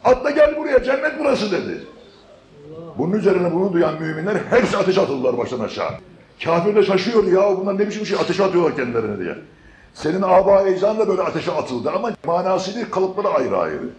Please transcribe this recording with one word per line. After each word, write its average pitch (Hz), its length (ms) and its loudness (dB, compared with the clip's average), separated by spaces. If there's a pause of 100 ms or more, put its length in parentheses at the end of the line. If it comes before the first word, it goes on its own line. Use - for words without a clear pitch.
atla 254 260 2
gel 294 280 4
buraya, 285 260 2
cennet 269 360 0
burası" 240 320 0
dedi. - 320 -4 (1120)
Bunun 165 140 -2
üzerine 180 420 2
bunu 185 200 0
duyan 160 280 0
müminler 160 340 -4 (140)
hepsi 233 280 2
ateşe 185 240 2
atıldılar 127 360 0
baştan 120 220 -4
aşağı. 92 320 -6 (520)
Kafir 170 320 2
de 208 80 6
şaşıyor, 196 400 2
"Ya 190 340 4
bunlar 196 220 -2
ne 208 80 0
biçim 214 180 -6
şey, 185 140 -2
ateşe 170 240 0
atıyorlar 170 320 2
kendilerini" 113 440 -4
diye. 85 160 -6 (580)
Senin 170 280 -4
aba 190 460 6
ecdan 202 320 0
da 208 80 2
böyle 185 140 0
ateşe 165 300 -4
atıldı 135 400 -4
ama 208 200 -2 (140)
manası 185 500 -2
değil, 233 160 -6
kalıpları 190 360 -2
ayrı 120 300 0
ayrı. 76 420 -4